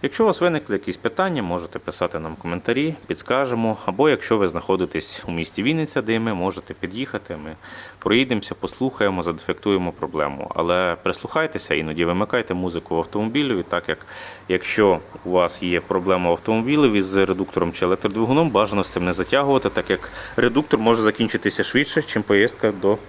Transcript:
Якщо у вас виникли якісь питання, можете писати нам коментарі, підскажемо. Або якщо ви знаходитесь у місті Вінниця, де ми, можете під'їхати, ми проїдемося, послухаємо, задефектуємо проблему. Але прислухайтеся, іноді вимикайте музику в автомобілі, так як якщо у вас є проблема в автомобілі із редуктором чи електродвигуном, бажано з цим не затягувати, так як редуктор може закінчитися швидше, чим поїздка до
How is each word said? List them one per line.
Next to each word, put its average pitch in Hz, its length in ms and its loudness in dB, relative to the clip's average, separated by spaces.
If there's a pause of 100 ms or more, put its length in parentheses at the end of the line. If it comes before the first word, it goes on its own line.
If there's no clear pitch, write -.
Якщо 143 220 0
у - 20 6
вас 190 140 2
виникли 156 360 0
якісь - 200 -4
питання, 165 460 -2
можете 85 360 -4
писати - 400 -4
нам 80 180 -8
коментарі, 120 580 -2 (120)
підскажемо. 120 760 0
Або 120 240 2
якщо 117 300 2
ви 95 100 4
знаходитесь 85 800 -2
у 90 40 -6
місті 85 300 -6
Вінниця, 151 400 0
де 113 160 0
ми, 113 160 -2
можете 92 400 -4
під'їхати, 95 720 -8
ми 80 120 -12 (420)
проїдемося, 117 560 2
послухаємо, 98 680 -2
задефектуємо 87 680 -2
проблему. 71 640 -4
Але 87 480 2
прислухайтеся, 104 720 -2
іноді 78 300 0
вимикайте 98 500 0
музику 85 420 -4
в - 20 2
автомобілі, 110 680 -2
так 87 200 -2
як - 180 -4 (420)
якщо 92 520 4 (240)
у 87 60 -6
вас 90 320 2
є 87 180 0
проблема 90 500 0
в - 20 6
автомобілі 113 640 2
із 95 180 0
редуктором 92 560 2
чи - 120 -2
електродвигуном, 110 680 2
бажано 101 340 2
з - 40 -8
цим 90 160 -4
не 90 80 0
затягувати, 131 580 2
так - 200 -2
як - 200 0 (260)
редуктор 120 440 2
може 113 220 4
закінчитися 107 600 0
швидше, 143 380 0
чим 110 200 -2
поїздка 104 500 2
до 98 260 2 (100)